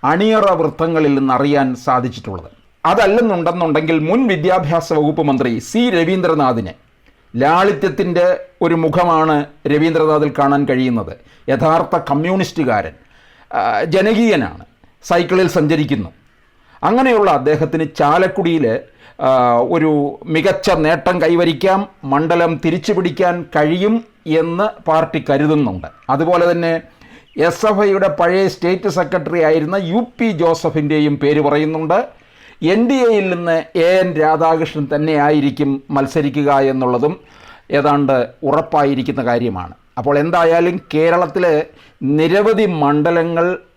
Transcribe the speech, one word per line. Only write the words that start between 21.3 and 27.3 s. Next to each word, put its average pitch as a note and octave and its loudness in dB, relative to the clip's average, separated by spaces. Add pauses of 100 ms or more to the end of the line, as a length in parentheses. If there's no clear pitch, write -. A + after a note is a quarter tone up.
മണ്ഡലം D#3+ 0
തിരിച്ചു E3+ -2
പിടിക്കാൻ F3 -2 (100)
കഴിയും F3+ 0 (200)
എന്ന് E3 -2
പാർട്ടി D#3+ 0
കരുതുന്നുണ്ട്. C#3+ 0 (220)
അതുപോലെ E3+ 2
തന്നെ E3 -2 (560)